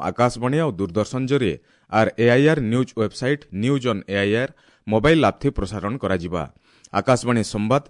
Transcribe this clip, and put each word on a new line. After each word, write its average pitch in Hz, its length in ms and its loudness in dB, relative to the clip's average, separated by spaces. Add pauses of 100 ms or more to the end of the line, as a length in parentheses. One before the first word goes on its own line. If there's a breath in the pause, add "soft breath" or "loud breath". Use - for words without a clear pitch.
ଆକାଶବାଣୀ 120 580 -2
ଆଉ 156 120 0
ଦୂରଦର୍ଶନ 98 540 -4
ଜରିଏ 127 300 0 (360 soft breath)
ଆର୍ 107 260 4
ଏଆଇଆର୍ 135 440 4
ନ୍ୟୁଜ୍ 120 320 -2
ୱେବସାଇଟ୍, 123 500 -4 (100)
ନ୍ୟୁଜ୍ 123 340 0
ଅନ୍ 104 200 -2
ଏଆଇଆର୍, 101 440 0 (360 soft breath)
ମୋବାଇଲ 123 380 4
ଆପ୍ଥି 139 240 0
ପ୍ରସାରଣ 101 480 -6
କରାଯିବା। 87 460 -4 (500 soft breath)
ଆକାଶବାଣୀ 120 500 0
ସମ୍ବାଦ, 110 460 -2